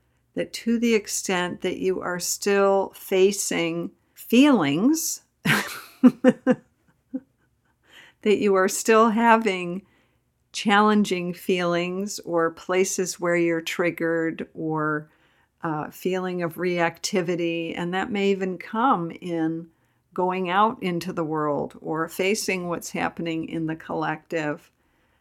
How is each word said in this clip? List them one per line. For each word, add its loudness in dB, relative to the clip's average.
that -6
to -2
the 2
extent -4
that -4
you -2
are -6
still 0
facing 0
feelings, 2
<laughs> -12
that 4
you 2
are 4
still 4
having 2
challenging 4
feelings -2
or 0
places -2
where 0
you're 2
triggered -2
or, -4
uh, -6
feeling -4
of -6
reactivity, -2
and -6
that -4
may 0
even -2
come 0
in -4
going -2
out 2
into -4
the -2
world -2
or -4
facing -2
what's -8
happening -6
in -6
the -6
collective, -6